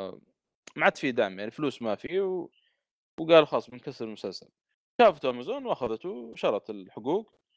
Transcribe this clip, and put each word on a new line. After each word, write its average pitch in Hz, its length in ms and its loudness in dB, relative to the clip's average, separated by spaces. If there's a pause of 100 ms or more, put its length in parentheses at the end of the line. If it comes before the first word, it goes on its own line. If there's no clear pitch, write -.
(760)
ما 156 80 0
عاد 196 120 4
في 135 160 -2
دعم، 101 260 0
يعني 104 120 -6
فلوس 143 320 -6
ما 110 120 -2
في 160 260 -4
و-، 185 300 -4 (720)
وقال 160 260 8
خلاص 120 240 -4
بنكسر 123 340 -12
المسلسل. 104 440 -10 (520)
شافته 147 300 6
أمازون 185 360 -6
وأخذته 131 420 -4
وشرت 202 640 -4
الحقوق 110 640 -6 (220)